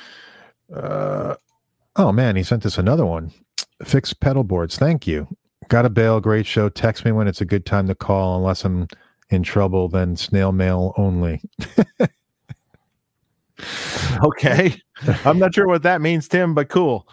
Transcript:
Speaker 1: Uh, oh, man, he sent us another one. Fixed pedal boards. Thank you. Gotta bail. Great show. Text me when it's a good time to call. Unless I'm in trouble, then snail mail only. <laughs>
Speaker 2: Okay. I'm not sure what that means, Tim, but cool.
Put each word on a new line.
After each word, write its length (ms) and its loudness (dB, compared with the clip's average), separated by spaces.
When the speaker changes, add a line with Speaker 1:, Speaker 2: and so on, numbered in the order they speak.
Speaker 1:
Uh, 640 -6
oh, 160 2
man, 240 2
he 80 0
sent 240 -2
us 100 -2
another 300 2
one. 240 -6
Fixed 340 0
pedal 240 0
boards. 340 -2
Thank 300 0
you. 220 -4
Gotta 220 4
bail. 300 4
Great 240 2
show. 240 0
Text 360 -2
me 80 2
when 160 0
it's 120 -4
a 60 -2
good 180 -2
time 220 0
to 80 0
call. 420 0
Unless 280 -2
I'm 240 -2
in 140 0
trouble, 440 0
then 280 -2
snail 340 0
mail 480 0
only. 480 -2
<laughs> 60 -20
Speaker 2:
Okay. 520 2
I'm 140 4
not 160 2
sure 140 4
what 160 2
that 160 2
means, 260 0
Tim, 260 0
but 160 0
cool. 440 0